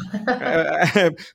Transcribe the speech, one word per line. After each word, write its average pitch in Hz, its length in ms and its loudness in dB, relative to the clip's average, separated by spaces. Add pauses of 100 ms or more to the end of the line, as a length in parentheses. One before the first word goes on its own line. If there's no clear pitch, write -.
(100)
<laughs> - 160 -8
é, 165 800 2
é, 156 80 2 (200)